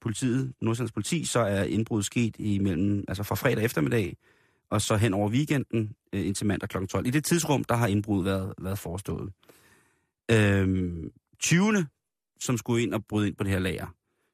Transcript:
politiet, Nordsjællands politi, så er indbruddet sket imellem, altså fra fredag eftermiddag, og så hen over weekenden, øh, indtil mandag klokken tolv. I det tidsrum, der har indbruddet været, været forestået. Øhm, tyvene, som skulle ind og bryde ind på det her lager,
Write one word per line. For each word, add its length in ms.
politiet, 600
Nordsjællands 320
politi, 320
så 160
er 240
indbruddet 420
sket 320
imellem, 680
altså 140
fra 120
fredag 300
eftermiddag, 520
og 120
så 140
hen 180
over 160
weekenden, 640
øh, 140
indtil 200
mandag 220
klokken 200
tolv. 180
I 40
det 140
tidsrum, 400
der 100
har 120
indbruddet 380
været, 360
været 180
forestået. 540
Øhm, 800
tyvene, 460
som 180
skulle 240
ind 120
og 120
bryde 220
ind 80
på 80
det 80
her 60
lager, 280